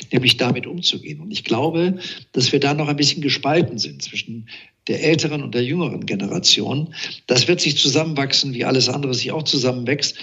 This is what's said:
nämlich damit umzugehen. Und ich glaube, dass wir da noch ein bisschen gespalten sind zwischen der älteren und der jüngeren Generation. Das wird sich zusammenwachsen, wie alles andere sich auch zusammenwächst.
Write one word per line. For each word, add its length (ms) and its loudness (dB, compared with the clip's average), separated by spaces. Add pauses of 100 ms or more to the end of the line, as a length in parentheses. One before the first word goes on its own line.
(120)
nämlich 260 4
damit 300 0
umzugehen. 520 -2
Und 120 -12
ich 120 -8
glaube, 540 2 (360)
dass 180 2
wir 80 4
da 160 2
noch 120 0
ein 80 0
bisschen 280 0
gespalten 560 2
sind 240 -6
zwischen 440 -10 (400)
der 160 -2
älteren 380 2
und 140 -6
der 80 2
jüngeren 420 -2
Generation. 880 0 (320)
Das 220 4
wird 120 4
sich 180 0
zusammenwachsen, 760 0
wie 120 -4
alles 220 4
andere 280 -2
sich 160 -4
auch 120 -4
zusammenwächst. 800 0